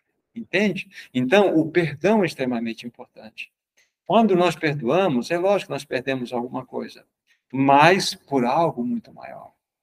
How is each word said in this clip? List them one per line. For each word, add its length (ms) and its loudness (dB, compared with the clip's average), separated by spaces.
entende? 540 -2
Então, 440 4
o 140 0
perdão 500 0
é 40 2
extremamente 600 -6
importante. 640 -18
Quando 300 4
nós 220 2
perdoamos, 720 0
é 60 -2
lógico 320 0
que 40 -6
nós 120 -8
perdemos 480 -6
alguma 320 -6
coisa, 400 -12
mas 640 4
por 300 -4
algo 400 -2
muito 300 -8
maior, 400 -20